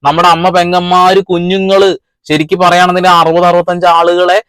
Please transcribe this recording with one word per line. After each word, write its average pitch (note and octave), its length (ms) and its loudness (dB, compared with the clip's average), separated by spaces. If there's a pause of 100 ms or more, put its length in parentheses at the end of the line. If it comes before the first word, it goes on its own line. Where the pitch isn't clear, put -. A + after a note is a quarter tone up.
നമ്മുടെ E3 280 0
അമ്മ, F3 220 -2
പെങ്ങന്മാര്, F3+ 640 0 (100)
കുഞ്ഞുങ്ങള്, F#3+ 600 0 (380)
ശരിക്ക് D#3 340 -2
പറയുകയാണെന്നുണ്ടെങ്കിൽ F3+ 580 2
അറുപത്, E3 300 0
അറുപത്തഞ്ച് F3 380 0 (100)
ആളുകളെ F3 500 0